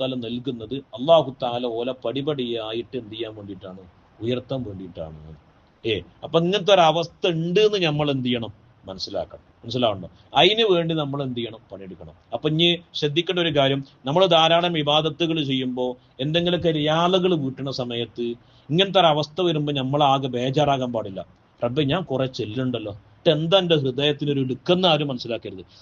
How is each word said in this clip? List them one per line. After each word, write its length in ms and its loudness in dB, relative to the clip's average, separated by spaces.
തആല 140 -4
നൽകുന്നത് 600 -8
അല്ലാഹു 680 2
തആല 220 -2
ഓലെ 280 -4
പടിപടിയായിട്ട് 1040 -4
എന്ത് 160 -12
ചെയ്യാൻ 220 -8
വേണ്ടിയിട്ടാണ്? 420 -14
ഉയർത്താൻ 420 -4
വേണ്ടിയിട്ടാണ്. 720 -12
ഏ, 120 0
അപ്പൊ 160 0
ഇങ്ങനത്തെ 340 2
ഒരു 80 8
അവസ്ഥ 460 2
ഉണ്ട് 320 0
എന്ന് 280 4
നമ്മൾ 240 0
എന്ത് 160 -2
ചെയ്യണം? 260 -4
മനസ്സിലാക്കണം. 560 -8
മനസ്സിലാവണ്ടോ? 460 -2
അതിന് 280 6
വേണ്ടി 320 2
നമ്മൾ 280 -2
എന്ത് 140 -6
ചെയ്യണം? 220 -6
പണിയെടുക്കണം. 420 -16
അപ്പൊ 160 -2
ഇനി 300 2
ശ്രദ്ധിക്കേണ്ട 460 -2
ഒരു 160 0
കാര്യം, 300 2
നമ്മൾ 200 4
ധാരാളം 520 4
ഇബാദത്തുകൾ 680 0
ചെയ്യുമ്പോ 540 -2
എന്തെങ്കിലുമൊക്കെ 520 0
റിയാലുകൾ 640 2
വീട്ടുന്ന 360 -4
സമയത്ത് 640 -4
ഇങ്ങനത്തെ 300 4
ഒരു 80 8
അവസ്ഥ 340 0
വരുമ്പോ 320 0
നമ്മൾ 300 0
ആകെ 240 4
ബേജാറാകാൻ 680 0
പാടില്ല. 320 -6
"റബ്ബേ, 200 0
ഞാൻ 200 0
കുറെ 220 -2
ചെല്ലുണ്ടല്ലോ, 680 -4
എന്നിട്ട് 380 -6
എന്താ 280 4
എന്റെ 180 4
ഹൃദയത്തിനൊരു 640 0
ഇടുക്കെന്ന്?" 480 2
ആരും 200 2
മനസ്സിലാക്കരുത്. 520 -8